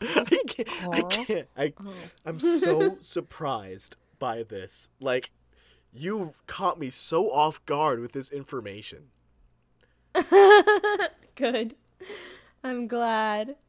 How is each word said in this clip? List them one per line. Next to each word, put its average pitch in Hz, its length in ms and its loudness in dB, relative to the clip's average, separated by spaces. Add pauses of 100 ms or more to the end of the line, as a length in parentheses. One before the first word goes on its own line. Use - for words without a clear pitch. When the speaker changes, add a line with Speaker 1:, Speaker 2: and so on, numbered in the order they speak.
Speaker 1:
else? - 160 -4
Speaker 2:
I - 40 4
Speaker 1:
Is 240 120 -8
it 508 140 0
Speaker 2:
can't, - 220 -8
I - 120 -10
Speaker 1:
plural? 180 440 -4
Speaker 2:
can't. - 220 -6 (100)
I, 147 220 -4
Speaker 1:
Oh. 202 140 -16 (320)
Speaker 2:
I'm 160 140 -8
so 190 580 2
Speaker 1:
<laughs> - 40 -20
Speaker 2:
surprised 110 960 -8 (240)
by 117 240 -4
this. 98 460 -12 (100)
Like, 127 320 -2 (640)
you 170 380 -8 (160)
caught 180 320 -4
me 147 100 -6
so 165 420 -2
off 151 340 0
guard 143 340 0
with 120 140 -12
this 135 180 -10
information. 110 800 -12 (1040)
Speaker 1:
<laughs> 381 60 2 (1160)
Good. 233 400 -2 (880)
I'm 247 240 -6
glad. 220 680 -2 (140)